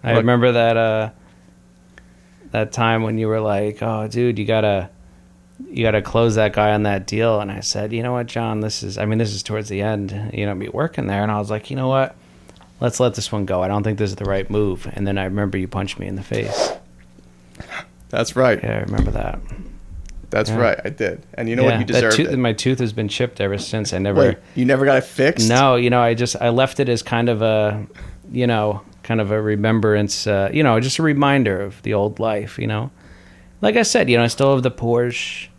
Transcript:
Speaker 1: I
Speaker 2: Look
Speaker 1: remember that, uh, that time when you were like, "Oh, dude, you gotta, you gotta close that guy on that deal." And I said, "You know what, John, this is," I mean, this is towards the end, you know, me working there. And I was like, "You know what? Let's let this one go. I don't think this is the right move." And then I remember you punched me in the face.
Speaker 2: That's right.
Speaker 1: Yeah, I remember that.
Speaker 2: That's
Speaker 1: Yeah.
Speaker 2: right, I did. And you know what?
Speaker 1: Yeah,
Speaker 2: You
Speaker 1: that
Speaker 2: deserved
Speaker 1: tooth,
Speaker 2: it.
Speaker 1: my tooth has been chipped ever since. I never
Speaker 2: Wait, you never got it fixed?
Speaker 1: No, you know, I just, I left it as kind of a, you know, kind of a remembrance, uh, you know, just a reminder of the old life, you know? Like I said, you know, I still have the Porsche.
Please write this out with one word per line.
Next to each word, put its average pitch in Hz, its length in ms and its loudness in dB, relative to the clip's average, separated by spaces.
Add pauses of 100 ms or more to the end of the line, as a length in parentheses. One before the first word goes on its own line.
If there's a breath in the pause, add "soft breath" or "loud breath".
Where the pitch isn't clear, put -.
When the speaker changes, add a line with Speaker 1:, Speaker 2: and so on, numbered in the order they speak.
Speaker 1:
I 120 80 -2
Speaker 2:
Look 113 60 6
Speaker 1:
remember 120 340 4
that, 117 240 4
uh, 110 340 0 (1400 soft breath)
that 110 220 -2
time 113 320 2
when 110 120 -2
you 110 100 0
were 110 140 0
like, 104 420 -2
"Oh, 110 240 -4
dude, 117 320 0
you 107 60 -4
gotta, 104 460 2 (800 soft breath)
you 127 120 -4
gotta 107 200 2
close 113 320 2
that 107 180 2
guy 107 200 2
on 107 100 2
that 101 240 -2
deal." 110 340 0
And 98 100 -6
I 104 100 -8
said, 107 300 -6
"You 113 120 -4
know 123 100 -4
what, 123 140 -4
John, 110 340 -4
this 107 220 -4
is," 101 160 -8
I 107 80 -2
mean, 110 120 0
this 110 140 0
is 101 100 -8
towards 107 280 -6
the 98 100 -4
end, 104 540 -4
you 104 100 -2
know, 101 100 -2
me 95 140 -6
working 151 380 -4
there. 98 160 -2
And 107 100 0
I 104 60 -2
was 107 120 -4
like, 107 200 -6
"You 131 60 -6
know 131 120 -2
what? 135 260 0 (680 loud breath)
Let's 120 200 -2
let 120 140 2
this - 180 -6
one 104 140 -2
go. 90 160 0
I 95 60 0
don't 101 140 0
think 104 160 -2
this 104 120 0
is 95 60 -8
the 98 100 -6
right 98 240 -2
move." 101 420 0
And 98 140 -4
then 98 100 0
I 95 80 -2
remember 98 320 -2
you 92 120 -2
punched 98 300 -6
me 95 80 -8
in 95 100 -8
the 98 60 -8
face. - 500 -4 (1400 loud breath)
Speaker 2:
That's 117 260 -2
right. 127 260 4
Speaker 1:
Yeah, - 140 -2
I - 40 -2
remember - 320 0
that. - 260 -4 (920 loud breath)
Speaker 2:
That's 107 200 0
Speaker 1:
Yeah. 110 80 0
Speaker 2:
right, 117 260 2
I 104 60 -4
did. 92 320 -4 (120)
And 113 140 -4
you 117 80 -2
know 127 80 4
what? 117 100 6
Speaker 1:
Yeah, 110 60 0
Speaker 2:
You 101 60 0
Speaker 1:
that 120 60 -4
Speaker 2:
deserved 113 240 4
Speaker 1:
tooth, - 160 2
Speaker 2:
it. 135 40 0
Speaker 1:
my 120 160 2
tooth 127 260 0
has 117 140 -2
been 110 160 -4
chipped 123 320 -4
ever 101 180 0
since. 107 340 -4
I 92 60 -2
never 98 220 2
Speaker 2:
Wait, 95 160 4 (180 loud breath)
you 127 100 0
never 135 200 4
got 135 140 6
it 127 60 0
fixed? 131 440 2
Speaker 1:
No, 131 280 6
you 120 140 2
know, 123 100 4
I 117 140 4
just, 120 260 -2
I 120 100 2
left 131 300 2
it 131 80 2
as 117 140 0
kind 120 260 0
of 110 140 0
a, 104 420 2 (460 loud breath)
you 123 160 0
know, 107 360 0 (200)
kind 113 180 -2
of 104 120 0
a 107 100 0
remembrance, 107 840 2
uh, 98 240 2
you 156 100 2
know, 117 160 4
just 131 200 -2
a 160 40 0
reminder 139 580 2
of 101 220 -8
the 107 120 -2
old 104 260 0
life, 104 400 -4
you 113 80 -4
know? 110 220 -4 (680 soft breath)
Like 214 160 2
I 233 60 4
said, 214 260 2
you 120 100 6
know, 117 60 6
I 117 40 2
still 139 260 4
have 127 80 2
the 127 80 2
Porsche. 120 800 -2 (100)